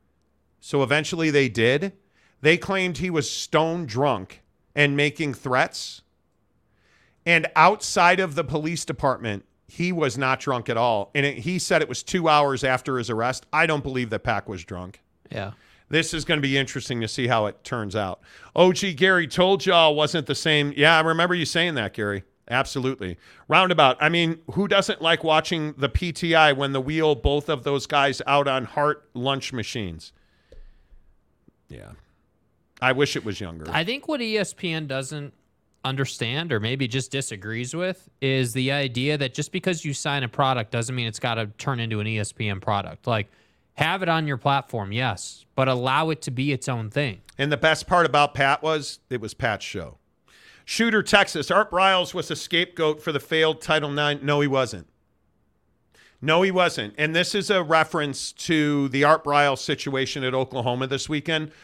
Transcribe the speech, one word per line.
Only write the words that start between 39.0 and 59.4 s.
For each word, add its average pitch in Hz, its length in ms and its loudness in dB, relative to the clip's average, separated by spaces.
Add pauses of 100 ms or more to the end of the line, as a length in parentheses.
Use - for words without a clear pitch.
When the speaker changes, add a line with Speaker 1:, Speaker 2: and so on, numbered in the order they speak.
Speaker 2:
that 139 160 -4
just 151 180 -6
because 180 340 -4
you 143 100 -4
sign 143 280 -4
a 120 60 -4
product 127 420 0
doesn't 117 240 -2
mean 120 120 -4
it's 107 120 -8
gotta 113 280 -2 (120)
turn 131 220 -4
into 113 200 -2
an 107 60 -2
E 110 120 -2
S 101 140 -4
P 110 160 -4
N 98 120 -4
product. 101 460 -4
Like, 110 240 -2 (440)
have 175 280 0
it 180 60 -2
on 160 180 2
your 143 100 -4
platform, 123 560 -2
yes, 117 600 -6
but 131 140 2
allow 131 420 0
it 156 120 -6
to - 80 -8
be 131 220 -2
its - 160 -6
own 113 220 -4
thing. 123 320 -4 (160)
Speaker 1:
And 143 120 0
the 147 60 2
best 160 300 2
part 175 180 4
about 147 300 4
Pat 139 280 2
was, 156 360 -2 (100)
it 127 140 -4
was 110 100 -10
Pat's 107 320 -2
show. 82 320 -10 (680)
Shooter, 220 360 2
Texas, 190 480 2
Art 202 200 2
Briles 185 420 2
was 175 180 -6
a 156 60 -4
scapegoat 165 640 -2
for 170 80 -4
the 143 100 -2
failed 160 420 0
Title 151 280 0
nine. 147 320 0
No, 147 180 2
he 147 60 2
wasn't. 127 400 -2 (1400)
No, 160 200 4
he 196 80 4
wasn't. 165 480 0
And 156 180 0
this 175 180 0
is 196 140 -2
a 190 140 2
reference 156 680 0
to 147 580 0
the 139 140 2
Art 156 200 4
Briles 143 340 4